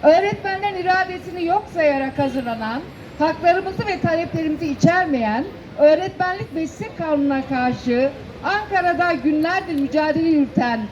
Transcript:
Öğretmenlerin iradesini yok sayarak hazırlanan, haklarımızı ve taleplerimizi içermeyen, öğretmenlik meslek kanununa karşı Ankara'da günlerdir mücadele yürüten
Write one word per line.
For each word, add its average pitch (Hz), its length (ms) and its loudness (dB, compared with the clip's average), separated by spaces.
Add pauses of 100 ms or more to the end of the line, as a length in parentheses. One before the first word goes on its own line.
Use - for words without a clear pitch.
Öğretmenlerin 392 800 4
iradesini 359 600 -2
yok 381 180 2 (100)
sayarak 277 460 0
hazırlanan, 240 640 -2 (380)
haklarımızı 359 680 2
ve 381 120 -2
taleplerimizi 330 680 -2
içermeyen, 285 800 2 (340)
öğretmenlik 359 760 2
meslek 330 440 -8
kanununa 285 520 0
karşı 254 600 0 (340)
Ankara'da 359 680 0
günlerdir 311 680 0
mücadele 302 480 0
yürüten 247 500 2 (120)